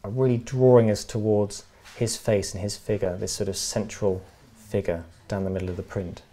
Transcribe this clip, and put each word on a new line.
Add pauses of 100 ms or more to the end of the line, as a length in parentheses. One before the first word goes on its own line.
are
really
drawing
us
towards (300)
his
face
and
his
figure,
this
sort
of
central (320)
figure (240)
down
the
middle
of
the
print. (120)